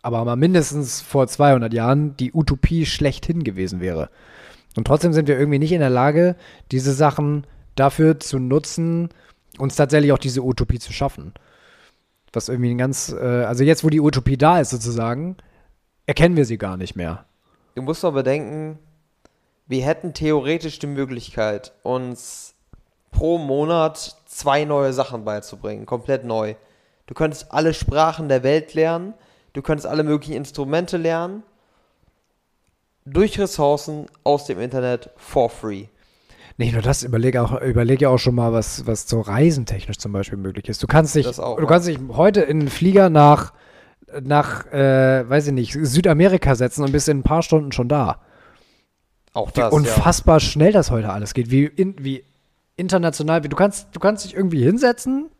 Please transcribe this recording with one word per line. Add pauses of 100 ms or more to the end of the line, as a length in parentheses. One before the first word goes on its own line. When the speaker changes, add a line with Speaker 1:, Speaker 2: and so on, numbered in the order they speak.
Speaker 1:
aber
mal
mindestens
vor
zweihundert
Jahren
die
Utopie
schlechthin
gewesen
wäre. (640)
Und
trotzdem
sind
wir
irgendwie
nicht
in
der
Lage, (340)
diese
Sachen (280)
dafür
zu
nutzen, (500)
uns
tatsächlich
auch
diese
Utopie
zu
schaffen. (1000)
Was
irgendwie
ein
ganz,
äh, (280)
also
jetzt,
wo
die
Utopie
da
ist
sozusagen, (680)
erkennen
wir
sie
gar
nicht
mehr. (500)
Speaker 2:
Du
musst
doch
bedenken, (880)
wir
hätten
theoretisch
die
Möglichkeit, (100)
uns (560)
pro
Monat (100)
zwei
neue
Sachen
beizubringen,
komplett
neu. (520)
Du
könntest
alle
Sprachen
der
Welt
lernen, (400)
du
könntest
alle
möglichen
Instrumente
lernen, (1600)
durch
Ressourcen (180)
aus
dem
Internet
for
free. (720)
Speaker 1:
Nicht
nur
das,
überleg
auch,
überleg
ja
auch
schon
mal,
was,
was
so
reisentechnisch
zum
Beispiel
möglich
ist.
Du
kannst
dich,
Speaker 2:
Das
auch,
Speaker 1:
du
Speaker 2:
ja.
Speaker 1:
kannst
dich (100)
heute
in
einen
Flieger
nach, (720)
nach,
äh,
weiß
ich
nicht,
Südamerika
setzen
und
bist
in
ein
paar
Stunden
schon
da. (1120)
Speaker 2:
Auch
Speaker 1:
Wie
Speaker 2:
das,
ja.
Speaker 1:
unfassbar
schnell
das
heute
alles
geht,
wie
in-,
wie (520)
international,
wie,
du
kannst,
du
kannst
dich
irgendwie
hinsetzen (120)